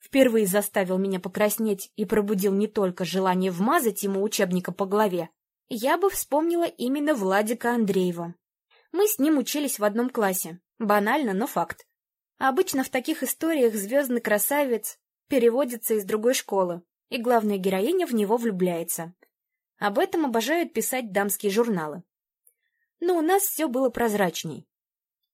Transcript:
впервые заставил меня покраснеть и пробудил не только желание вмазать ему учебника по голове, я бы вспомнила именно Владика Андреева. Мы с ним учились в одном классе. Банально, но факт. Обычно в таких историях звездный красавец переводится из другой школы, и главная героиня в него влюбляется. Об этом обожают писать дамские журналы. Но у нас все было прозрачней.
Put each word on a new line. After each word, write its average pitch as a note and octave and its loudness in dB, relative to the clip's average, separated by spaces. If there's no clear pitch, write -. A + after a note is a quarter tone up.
впервые A#3 4
заставил F#3 0
меня F#3+ -2
покраснеть G#3 -2
и G#3+ -2
пробудил G3+ 0
не G3+ 2
только F#3+ -2
желание F#3 0
вмазать A3 0
ему G3 -2
учебника F#3 -2
по G3 -4
голове, F#3+ 0
я C4 0
бы F#4+ 2
вспомнила E4+ 0
именно D4 -2
Владика A3 0
Андреева. F3+ 0
Мы G4 4
с - -2
ним D4 4
учились C#4 -2
в G3+ 0
одном A3+ 0
классе. F#3 -2
Банально, G#3 2
но G3+ -2
факт. - -6
Обычно C4+ 0
в - -10
таких C4 -4
историях C4 0
звездный A#3+ 0
красавец A#3 0
переводится A#3+ 2
из G#3 -2
другой G#3+ 0
школы, F3+ -2
и B3 -6
главная A3 2
героиня G3+ 0
в B3+ -4
него G#3+ 2
влюбляется. F3+ -2
Об G#3 -2
этом F4+ 0
обожают C4 0
писать A3+ -4
дамские G3+ 0
журналы. F3+ -2
Но F4 2
у D#4+ 0
нас F#4+ 2
все D#4 -2
было B3+ 0
прозрачней. G3+ -2